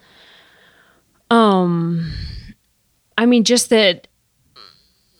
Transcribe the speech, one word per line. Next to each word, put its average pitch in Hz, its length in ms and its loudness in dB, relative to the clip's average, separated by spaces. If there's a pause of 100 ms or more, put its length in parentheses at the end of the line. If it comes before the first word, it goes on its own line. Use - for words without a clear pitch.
(1300)
Um, 175 840 0 (1040)
I 226 100 0
mean, 240 180 4
just 240 260 0
that, 208 360 0 (1120)